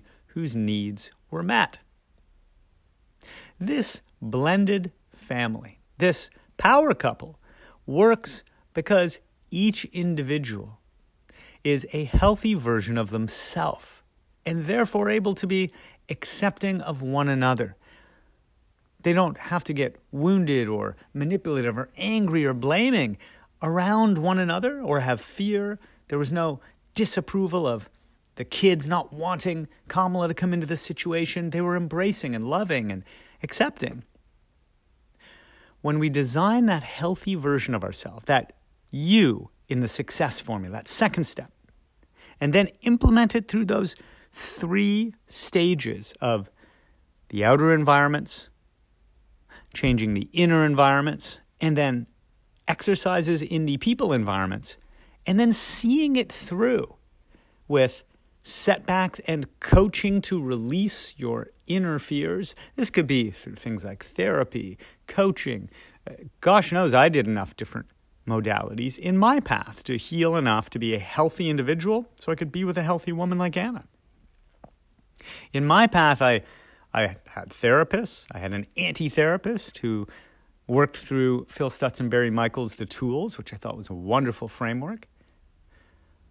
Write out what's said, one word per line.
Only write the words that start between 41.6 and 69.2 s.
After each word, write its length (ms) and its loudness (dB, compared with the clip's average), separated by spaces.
and 140 2
then 160 6
implement 520 6
it 140 -2
through 160 0
those 280 0
three 800 -2
stages 920 -2
of 280 -2
the 160 -2
outer 300 6
environments, 760 2
changing 400 0
the 180 -4
inner 340 4
environments, 760 2
and 180 2
then 300 0
exercises 720 0
in 240 -2
the 120 -2
people 360 0
environments, 640 -2
and 140 2
then 120 4
seeing 640 0
it 160 -2
through 640 -2
with 360 2
setbacks 840 0
and 200 -4
coaching 640 4
to 200 -4
release 760 -4
your 340 -6
inner 320 -2
fears. 560 -4
This 140 -2
could 180 2
be 240 0
through 240 -16
things 300 -8
like 200 -14
therapy, 720 -2
coaching. 640 -2
Uh, 40 -14
gosh 300 4
knows 220 2
I 160 8
did 180 2
enough 280 -4
different 320 -12
modalities 680 -2
in 200 0
my 220 6